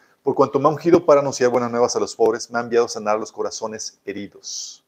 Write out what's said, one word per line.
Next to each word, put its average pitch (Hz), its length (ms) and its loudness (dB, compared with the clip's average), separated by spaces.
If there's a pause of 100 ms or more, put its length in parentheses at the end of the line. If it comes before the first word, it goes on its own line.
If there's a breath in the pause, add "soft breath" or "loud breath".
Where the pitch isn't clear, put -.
(220 soft breath)
por 135 140 -2
cuanto 135 240 2
me 135 60 2
ha 156 60 4
ungido 165 340 2
para 143 160 6
anunciar 127 280 0
buenas 120 220 0
nuevas 120 240 0
a 107 60 -2
los 98 120 -4
pobres, 113 380 0
me 120 80 -4
ha - 20 0
enviado 117 260 2
a - 20 -8
sanar 107 320 -4
los 117 100 -12
corazones 107 720 -8
heridos. - 840 -12